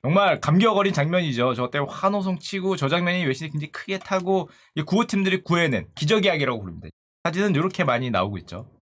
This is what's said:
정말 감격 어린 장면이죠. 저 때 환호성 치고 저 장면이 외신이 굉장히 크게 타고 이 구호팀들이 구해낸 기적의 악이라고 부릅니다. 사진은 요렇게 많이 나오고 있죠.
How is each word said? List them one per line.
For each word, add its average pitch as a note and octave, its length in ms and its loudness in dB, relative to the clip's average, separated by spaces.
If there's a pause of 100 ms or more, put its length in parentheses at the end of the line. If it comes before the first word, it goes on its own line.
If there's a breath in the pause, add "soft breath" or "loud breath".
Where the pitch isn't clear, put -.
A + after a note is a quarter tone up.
정말 F3+ 380 4
감격 G3 360 4
어린 G3+ 160 2
장면이죠. C#3+ 600 0
저 B2 160 -4
때 D3 80 -4
환호성 F#3+ 600 -2
치고 F#3+ 380 -4
저 C#3+ 120 -2
장면이 F3 360 0
외신이 D3 260 -4
굉장히 D3 220 -8
크게 F#3+ 260 -8
타고 F#3 500 -2 (260 loud breath)
이 D#3 80 -4
구호팀들이 F#3+ 600 0
구해낸 D#3+ 520 0
기적의 G3 360 2
악이라고 C3 300 -2
부릅니다. E2+ 280 -12 (360)
사진은 F3+ 320 0
요렇게 F3+ 280 0
많이 B2+ 260 0
나오고 G2 280 0
있죠. - 320 -14 (160)